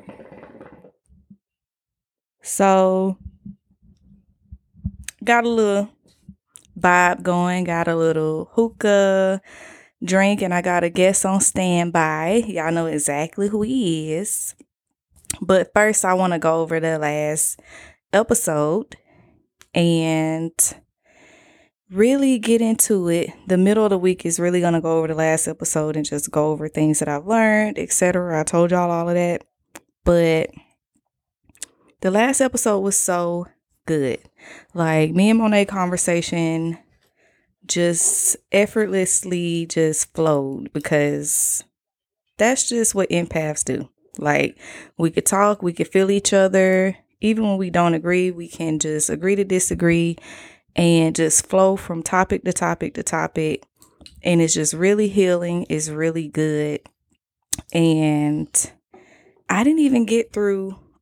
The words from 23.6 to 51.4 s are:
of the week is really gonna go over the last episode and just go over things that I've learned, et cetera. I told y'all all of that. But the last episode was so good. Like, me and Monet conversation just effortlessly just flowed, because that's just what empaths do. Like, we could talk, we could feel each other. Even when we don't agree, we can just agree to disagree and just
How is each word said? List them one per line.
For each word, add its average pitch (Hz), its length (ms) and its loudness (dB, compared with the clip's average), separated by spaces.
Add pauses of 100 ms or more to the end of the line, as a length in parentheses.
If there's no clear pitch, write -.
of 202 60 2
the 190 80 2
week 185 260 0
is 170 160 -2
really 175 220 2
gonna 170 180 2
go 165 160 0
over 160 120 0
the 160 60 -4
last 160 320 0
episode 156 500 -4
and 147 100 -4
just 147 240 -6
go 151 200 0
over 151 160 -6
things 156 340 0
that 151 80 -2
I've 147 180 -6
learned, 214 520 2
et 170 140 -6
cetera. 180 480 0
I 156 40 -2
told 170 260 2
y'all 180 200 0
all 170 200 -2
of 175 60 0
that. 175 280 -2 (600)
But 165 460 2 (1500)
the 190 100 -2
last 233 300 2
episode 240 400 0
was 196 160 -2
so 175 520 -2 (360)
good. 143 340 -2 (540)
Like, 160 380 2
me 185 180 4
and 226 100 4
Monet 208 280 2
conversation 170 1120 -2 (880)
just - 720 -2 (140)
effortlessly 185 1120 0
just 160 480 -2
flowed, 143 600 -2
because 147 920 -2 (720)
that's 240 320 0
just 226 280 -2
what 190 140 0
empaths 160 520 -2
do. 135 260 -6 (300)
Like, 143 400 -2 (400)
we 165 120 0
could - 160 -4
talk, 202 360 2
we 175 100 -2
could 170 140 -4
feel 190 240 2
each 202 220 -2
other. 190 640 4 (240)
Even 220 240 0
when 196 140 0
we 185 120 -4
don't 170 240 2
agree, 180 380 0
we 170 160 -14
can 156 320 -4
just 151 280 -2
agree 170 280 0
to 202 80 0
disagree 170 720 0 (580)
and 165 400 4
just 160 320 0